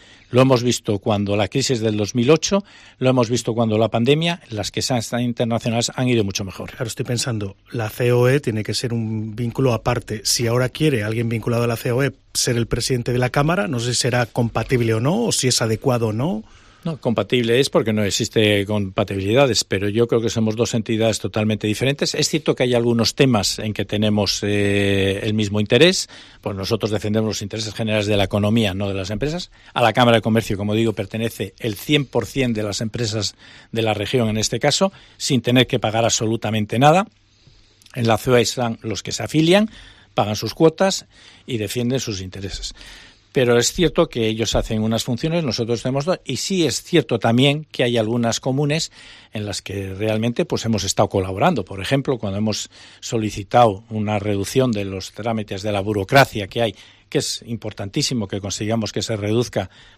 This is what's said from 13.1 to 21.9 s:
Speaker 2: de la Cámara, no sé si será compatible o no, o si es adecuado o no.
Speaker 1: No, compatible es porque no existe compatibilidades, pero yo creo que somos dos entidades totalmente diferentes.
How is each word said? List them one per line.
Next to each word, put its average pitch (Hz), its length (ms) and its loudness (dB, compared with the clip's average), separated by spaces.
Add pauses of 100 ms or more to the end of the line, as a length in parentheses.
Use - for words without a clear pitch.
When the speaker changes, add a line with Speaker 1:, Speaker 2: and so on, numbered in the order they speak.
Speaker 2:
de 123 60 0
la 123 100 2
Cámara, 170 380 0
no 131 120 -4
sé 120 140 -2
si - 80 -2
será 123 240 0
compatible 117 680 0
o 110 40 0
no, 175 260 0
o 202 60 -2
si - 180 0
es 120 120 2
adecuado 113 460 0
o 107 60 -2
no. 175 300 -2 (400)
Speaker 1:
No, 165 140 -6
compatible 117 640 2
es 135 80 0
porque 113 240 2
no 107 100 2
existe 104 600 2
compatibilidades, 104 1000 0
pero 101 240 -2
yo 110 180 2
creo 117 140 0
que 110 100 0
somos 110 280 0
dos 117 160 0
entidades 113 460 0
totalmente 107 460 -2
diferentes. 131 480 -2